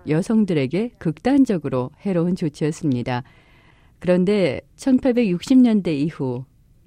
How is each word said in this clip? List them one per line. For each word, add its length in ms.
여성들에게 920
극단적으로 880
해로운 340
조치였습니다. 880
그런데 640
천팔백육십 800
년대 380
이후 500